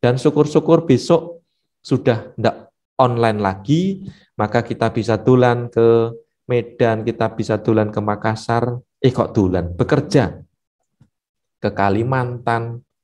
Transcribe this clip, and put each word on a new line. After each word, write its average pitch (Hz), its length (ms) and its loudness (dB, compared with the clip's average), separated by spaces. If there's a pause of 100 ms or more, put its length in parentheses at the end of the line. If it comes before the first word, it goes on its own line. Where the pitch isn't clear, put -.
Dan 123 160 2
syukur-syukur 151 720 2
besok 160 560 0 (400)
sudah - 560 -2
ndak - 320 -4 (240)
online 117 440 0
lagi, 151 680 -2 (320)
maka 113 240 0
kita 113 240 -2
bisa 110 320 -2
dolan 123 480 4
ke 117 440 2 (360)
Medan, 113 560 -2
kita 113 280 -2
bisa 110 240 -2
dolan 107 320 2
ke 107 120 -4
Makassar, 117 800 -2 (200)
eh 123 120 2
kok - 200 0
dolan, 90 440 0
bekerja - 680 0 (1160)
ke 107 120 -2
Kalimantan, 117 1120 -2 (200)